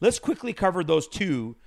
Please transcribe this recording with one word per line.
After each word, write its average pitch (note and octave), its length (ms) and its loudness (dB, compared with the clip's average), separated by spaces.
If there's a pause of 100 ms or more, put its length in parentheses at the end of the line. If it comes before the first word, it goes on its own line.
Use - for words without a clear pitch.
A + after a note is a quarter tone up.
Let's - 180 4
quickly B3 340 -4
cover F#3 300 0
those D#3 240 2
two B2 480 -4 (120)